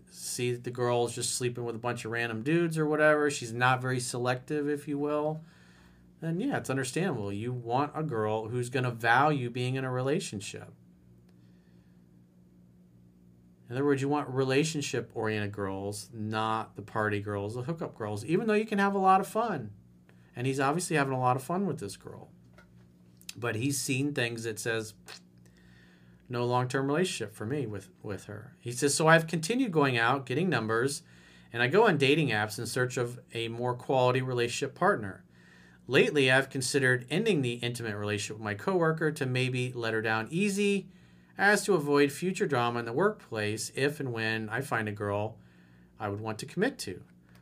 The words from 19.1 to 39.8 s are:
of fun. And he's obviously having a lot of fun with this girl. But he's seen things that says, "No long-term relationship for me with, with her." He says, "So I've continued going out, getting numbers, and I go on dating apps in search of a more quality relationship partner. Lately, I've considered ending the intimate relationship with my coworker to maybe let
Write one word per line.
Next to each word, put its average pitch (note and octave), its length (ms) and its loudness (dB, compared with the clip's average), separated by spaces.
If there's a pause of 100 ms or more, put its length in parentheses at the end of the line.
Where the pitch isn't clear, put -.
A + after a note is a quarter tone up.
of F#3 80 -2
fun. F3 440 -4 (640)
And B2 120 -4
he's C3+ 120 0
obviously D#3 360 2
having C#3 180 2
a C3 60 0
lot B2+ 160 4
of C3 80 -4
fun F#3 220 -2
with D#3+ 140 -4
this G2+ 180 -10
girl. - 320 -16 (1080)
But A2+ 200 -2
he's C3 240 -2
seen C#3 340 -2
things A#2 300 -2
that A2+ 160 -6
says, A2+ 340 -2 (1400)
"No B2 160 -2
long-term B2+ 420 0
relationship D3+ 480 -2
for G#2+ 100 -8
me C3 200 -4
with, G2+ 240 -10 (140)
with G2+ 220 -8
her." - 340 -14
He A#2+ 120 -8
says, C#3 220 0
"So D#3+ 140 4
I've D#3+ 200 8
continued G#3+ 440 0
going C#3 260 4
out, B2+ 280 2
getting D#3+ 240 0
numbers, A#2 540 0 (480)
and A#2 100 -2
I B2 60 4
go G3+ 200 6
on E3+ 100 6
dating C3+ 320 4
apps G#2+ 300 0
in A#2 60 -6
search B2+ 320 0
of A#2+ 220 -4 (140)
a A#2 140 -4
more A#2+ 260 -2
quality B2+ 480 2
relationship B2 540 -2
partner. B2 480 -2 (640)
Lately, C#3+ 440 4
I've C3 180 4
considered C3 600 2
ending F#3 320 2
the A#2+ 120 -2
intimate A#2 420 -6
relationship G#2 420 -4
with A2 60 -10
my G#2 120 -4
coworker D#3+ 560 2
to D3+ 140 -4
maybe B2+ 480 -2
let A2+ 200 -2